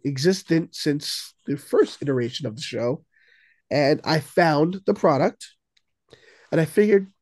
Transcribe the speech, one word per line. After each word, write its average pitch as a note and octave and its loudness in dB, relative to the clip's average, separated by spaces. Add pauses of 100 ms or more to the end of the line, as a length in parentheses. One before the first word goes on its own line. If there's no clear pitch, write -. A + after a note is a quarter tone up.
existent E3 -2
since - -6 (120)
the C#3+ -4
first - -2
iteration B2+ -4
of A2 -6
the A#2 -14
show. A#2+ -6 (680)
And D3 2
I D#3 0
found E3+ 0
the G3+ 2
product, E3 0 (1040)
and E3 0
I D#3+ 2
figured G3+ 2